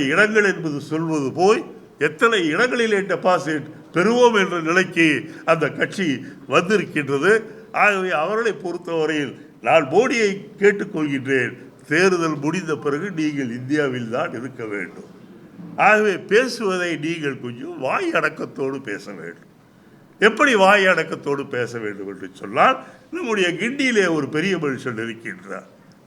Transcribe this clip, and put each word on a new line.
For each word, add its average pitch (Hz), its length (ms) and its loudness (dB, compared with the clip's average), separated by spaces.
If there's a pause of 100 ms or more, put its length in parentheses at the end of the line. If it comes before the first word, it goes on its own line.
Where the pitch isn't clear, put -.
(120)
இடங்கள் 208 400 4
என்பது 160 260 -4 (120)
சொல்வது 156 380 -2 (120)
போய், 202 200 4 (480)
எத்தனை 220 320 2 (120)
இடங்களிலே 226 480 2 (100)
டெபாசிட் 156 580 0 (240)
பெறுவோம் 226 480 4
என்ற 175 160 0 (120)
நிலைக்கு 175 380 2 (380)
அந்த 160 220 2 (120)
கட்சி 175 280 -2 (480)
வந்திருக்கின்றது. 156 760 2 (500)
ஆகவே, 190 280 2 (120)
அவர்களை 214 320 -2
பொறுத்தவரையில் 156 800 -4 (320)
நான் 151 260 6
மோடியை 226 380 4 (300)
கேட்டுக்கொள்கின்றேன், 139 920 0 (380)
தேர்தல் 165 540 2
முடிந்த 165 280 -2 (120)
பிறகு 147 220 -2 (120)
நீங்கள் 147 400 -2
இந்தியாவில் 127 560 -2
தான் 156 240 -4
இருக்க 123 240 -12 (100)
வேண்டும். 92 380 -8 (760)
ஆகவே, 214 280 4 (160)
பேசுவதை 202 600 0 (160)
நீங்கள் 151 360 -6
கொஞ்சம் 123 420 -10
வாய் 247 240 -2 (100)
அடக்கத்தோடு 151 600 -4 (100)
பேச 101 160 -8 (140)
வேண்டும். 85 300 -14 (720)
எப்படி 220 320 4 (100)
வாய் 196 300 6
அடக்கத்தோடு 151 500 -2 (140)
பேச 117 160 -4 (120)
வேண்டும் 98 280 -8
என்று 92 160 -12 (120)
சொன்னால், 156 380 2 (340)
நம்முடைய 220 380 -2 (100)
கிண்டியிலே 240 460 0 (100)
ஒரு 143 100 -2 (100)
பெரிய 185 180 0 (100)
மனுஷன் 123 400 -4
இருக்கின்றார், 95 640 -12 (380)